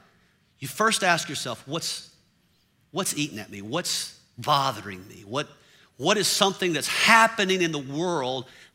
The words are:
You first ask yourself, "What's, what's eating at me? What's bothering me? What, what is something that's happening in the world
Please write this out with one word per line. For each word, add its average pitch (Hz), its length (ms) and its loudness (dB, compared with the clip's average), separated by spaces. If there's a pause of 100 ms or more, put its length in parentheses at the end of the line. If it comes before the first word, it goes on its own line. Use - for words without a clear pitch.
(580)
You 135 100 -10
first 214 360 0
ask 170 240 2
yourself, 131 380 -8
"What's, - 440 -8 (800)
what's 180 260 -2
eating 147 220 -4
at 104 120 -12
me? 101 100 -12
What's 139 580 -4 (180)
bothering 131 720 0
me? 87 180 -20
What, 131 240 -4 (480)
what 185 220 2
is 185 80 2
something 190 460 2
that's 143 160 -2
happening 214 720 4
in 165 80 2
the 151 80 -4
world 139 680 -2 (280)